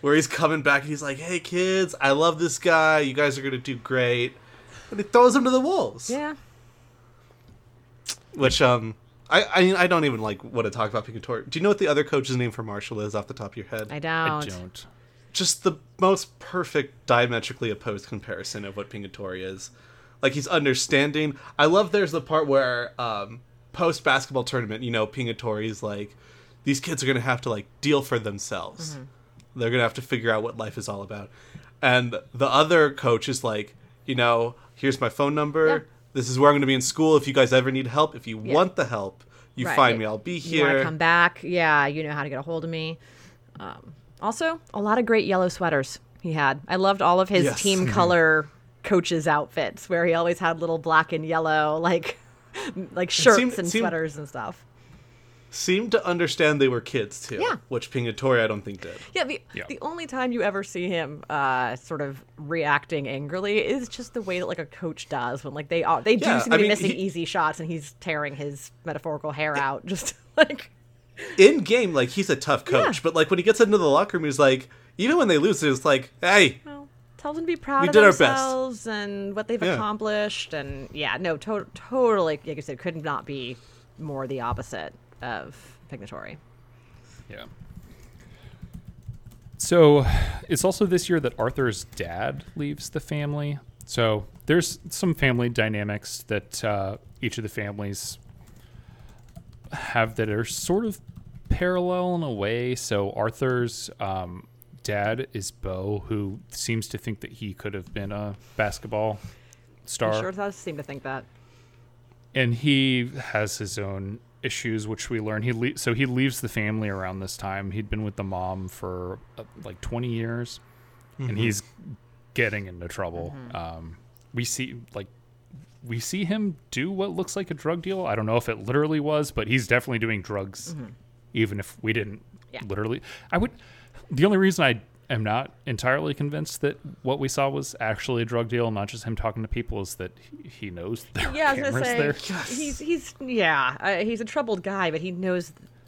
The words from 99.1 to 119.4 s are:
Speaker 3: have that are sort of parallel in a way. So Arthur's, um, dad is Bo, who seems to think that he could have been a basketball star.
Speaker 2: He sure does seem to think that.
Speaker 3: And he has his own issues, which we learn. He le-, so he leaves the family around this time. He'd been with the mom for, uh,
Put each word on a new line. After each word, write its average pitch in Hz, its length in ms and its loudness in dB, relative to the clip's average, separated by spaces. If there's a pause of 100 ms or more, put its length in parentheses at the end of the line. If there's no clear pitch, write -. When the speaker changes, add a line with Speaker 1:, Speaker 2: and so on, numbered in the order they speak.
Speaker 3:
have 113 440 -2
that 110 120 0
are 107 160 -2
sort 196 400 -2
of 214 160 -6 (480)
parallel 180 680 0
in 170 60 -2
a 139 100 -4
way. 117 420 -2
So 101 380 -2
Arthur's, 120 800 -2 (100)
um, 92 480 -6 (340)
dad 107 500 -2
is 101 200 -8
Bo, 95 560 -6
who 104 400 -4
seems - 400 -6
to - 100 -10
think 107 220 -10
that - 140 -14
he 101 200 -10
could 101 200 -10
have 87 200 -10
been 101 160 -8
a 104 240 -8 (220)
basketball 107 640 -2 (640)
star. 110 300 -2
Speaker 2:
He 110 60 0
sure 185 120 -4
does 202 240 -6
seem 160 200 -10
to 147 60 -10
think 139 220 -14
that. 131 200 -8 (1120)
Speaker 3:
And 127 200 4
he 131 600 4
has 107 420 -2
his 104 200 -6
own 98 400 -6 (240)
issues, 110 460 -4
which 110 200 -8
we 113 120 -4
learn. 107 220 -4
He 123 100 0
le-, 120 260 -2
so 117 160 0
he 135 100 0
leaves 127 360 0
the 117 80 -6
family 107 400 -2
around 95 320 -6
this 95 160 -10
time. 98 340 -8
He'd 104 180 -8
been 107 140 -4
with 104 140 -6
the 101 80 -6
mom 92 440 -6
for, 92 520 -10 (180)
uh, 110 60 -16 (180)